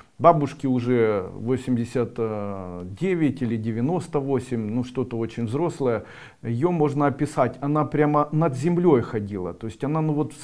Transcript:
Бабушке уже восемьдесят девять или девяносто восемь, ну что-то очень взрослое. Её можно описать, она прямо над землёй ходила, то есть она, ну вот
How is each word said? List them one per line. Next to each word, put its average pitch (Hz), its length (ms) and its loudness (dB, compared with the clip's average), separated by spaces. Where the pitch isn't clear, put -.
Бабушке 143 500 4
уже 113 640 2
восемьдесят 117 840 -2
девять 160 400 0
или 117 160 -2
девяносто 117 640 -2
восемь, 131 500 -2
ну 123 140 -2
что-то 123 320 -4
очень 113 300 -4
взрослое. 123 560 -2
Её 120 300 0
можно 147 340 2
описать, 135 560 0
она 147 220 0
прямо 147 480 2
над 156 240 2
землёй 165 440 4
ходила, 98 540 -4
то 113 120 -10
есть - 180 -8
она, 156 180 0
ну 156 100 0
вот 147 320 -2